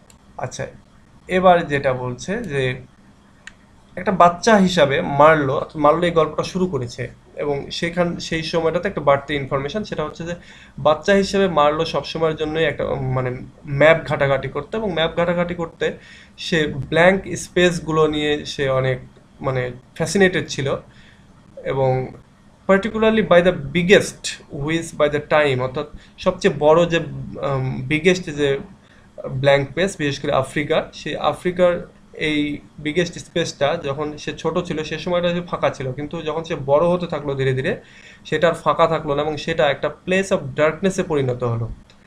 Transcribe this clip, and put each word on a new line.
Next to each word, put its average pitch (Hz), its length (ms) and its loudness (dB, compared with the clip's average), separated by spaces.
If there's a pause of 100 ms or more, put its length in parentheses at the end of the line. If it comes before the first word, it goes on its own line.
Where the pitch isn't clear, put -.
(440)
আচ্ছা, - 200 -10 (720)
এবার 180 200 6 (140)
যেটা 139 200 0 (120)
বলছে 123 280 -8 (200)
যে 139 120 -2 (1400)
একটা 196 220 -2
বাচ্চা 175 320 4 (120)
হিসাবে 147 320 4 (220)
মার্লো, 147 420 6
অর্থাৎ - 240 -8
মার্লো 160 240 4
এই 165 100 -2
গল্পটা 156 340 0
শুরু 185 200 -2
করেছে, 123 300 -6 (400)
এবং 143 120 -2 (240)
সেখান, 170 280 -2 (200)
সেই 160 240 -4
সময়টাতে 165 400 0
একটা 165 180 -6
বাড়তি 139 220 2 (100)
ইনফরমেশন, 139 480 -4
সেটা 160 180 -4
হচ্ছে 151 220 -14
যে 175 60 -8 (520)
বাচ্চা 156 340 2
হিসেবে 196 240 2 (140)
মার্লো 151 240 4 (100)
সবসময়ের 160 480 -2
জন্যই 156 300 0
একটা, 131 120 -6 (100)
উম, 135 80 -4 (160)
মানে 127 120 -2 (500)
ম্যাপ 156 200 6 (100)
ঘাটাঘাটি 139 460 0
করতো, 143 240 -8
এবং 220 180 -4
ম্যাপ 160 220 0
ঘাটাঘাটি 175 420 -2
করতে 165 240 -6 (600)
সে 170 140 0 (320)
ব্ল্যাঙ্ক 180 280 6 (240)
স্পেসগুলো 160 600 2 (120)
নিয়ে 151 160 0 (220)
সে 147 100 -4 (160)
অনেক, 131 180 0 (480)
মানে, 131 160 -2 (360)
ফ্যাসিনেটেড 175 560 2
ছিল। 135 140 -4 (1040)
এবং 135 200 0 (800)
particularly 214 540 2 (100)
by 175 140 8
the 175 80 4 (200)
biggest, 175 480 4 (420)
which 165 240 -4 (120)
by 147 140 6
the 147 60 -2 (140)
time, 143 320 4
অর্থাৎ 147 200 -8 (380)
সবচেয়ে 180 280 2 (120)
বড় 160 140 8 (140)
যে, 165 60 2 (480)
উম, 135 200 -2 (240)
বিগেস্ট 175 340 2 (140)
যে 143 100 2 (920)
ব্ল্যাঙ্ক 139 280 6
স্পেস, 175 220 -2 (100)
বিশেষ 139 200 0
করে 147 100 -2 (120)
আফ্রিকা, 151 340 -2 (220)
সেই 151 160 -6 (160)
আফ্রিকার 175 420 2 (560)
এই 151 100 0 (460)
বিগেস্ট 170 300 -2 (120)
স্পেসটা 151 400 -2 (200)
যখন 147 200 -4 (160)
সে 156 80 -8 (100)
ছোট 165 140 -2 (120)
ছিল 156 100 -6 (120)
সে 160 60 -6 (100)
সময়টা 175 300 0
সে 175 60 -2 (100)
ফাঁকা 156 260 0
ছিল, 131 100 -6 (100)
কিন্তু 151 180 -8 (120)
যখন 156 220 -4
সে 165 60 -4 (140)
বড় 147 140 6 (100)
হতে 175 200 -2
থাকলো 143 260 -4
ধীরে 131 180 0
ধীরে 147 140 -2 (580)
সেটা 156 220 2
আর - 120 -2
ফাঁকা 156 300 4
থাকলো 151 220 -2
না, 147 100 0
এবং 156 100 -4 (100)
সেটা 165 180 0 (100)
একটা 151 160 -4 (160)
place 190 300 0
of 170 60 -2 (200)
darkness-এ 165 500 0
পরিণত 127 300 0 (100)
হলো, 117 140 -4 (420)